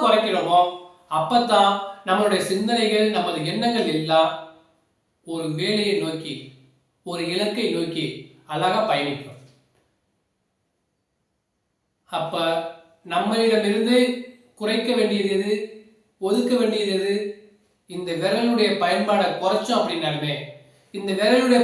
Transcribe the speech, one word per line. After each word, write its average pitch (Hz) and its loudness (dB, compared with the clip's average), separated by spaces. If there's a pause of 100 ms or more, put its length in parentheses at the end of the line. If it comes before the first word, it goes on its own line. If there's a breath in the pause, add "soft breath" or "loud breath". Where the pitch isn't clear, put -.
குறைக்கிறோமோ 185 2 (600)
அப்பதான் 214 2 (320)
நம்மளுடைய 196 2
சிந்தனைகள், 214 0
நமது 175 -2 (140)
எண்ணங்கள் 220 -2
எல்லாம் 160 2 (960)
ஒரு 165 -6 (120)
வேலையை 202 0
நோக்கி, 156 -8 (720)
ஒரு 170 -6 (120)
இலக்கை 208 -2 (100)
நோக்கி 165 -4 (400)
அழகா 180 0 (100)
பயணிக்கும். 143 -4 (2750)
அப்ப 165 -4 (680)
நம்மளிடமிருந்து 220 2 (560)
குறைக்க 226 -2
வேண்டியது 202 2
எது, 208 0 (680)
ஒதுக்க 240 0
வேண்டியது 214 0
எது? 196 0 (800)
இந்த 180 -8
விரலுடைய 208 2 (140)
பயன்பாடை 202 2 (160)
குறைச்சோம் 208 0
அப்படின்னாலுமே, 151 -4 (640 soft breath)
இந்த 196 -6
விரலுடைய 240 4